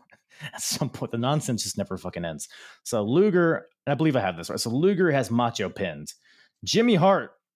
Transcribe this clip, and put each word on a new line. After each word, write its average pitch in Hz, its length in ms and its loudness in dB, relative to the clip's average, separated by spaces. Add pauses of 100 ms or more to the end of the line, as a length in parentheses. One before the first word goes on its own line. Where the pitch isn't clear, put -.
(540)
at - 80 -14
some - 280 -4
point, - 220 -10
the 120 60 -4
nonsense 127 460 -2
just - 140 -6
never 98 200 -6
fucking 87 260 -8
ends. 80 240 -8 (360)
So 110 200 -2
Luger, 170 640 2 (200)
and 139 60 -2
I 143 40 2
believe 151 200 2
I 127 60 2
have 92 160 -2
this 82 140 -10
right. - 80 -6
So 120 100 -4
Luger 175 420 2
has 135 200 0
Macho 117 380 0
pinned. 78 440 -8 (500)
Jimmy 226 320 2
Hart 170 360 4 (240)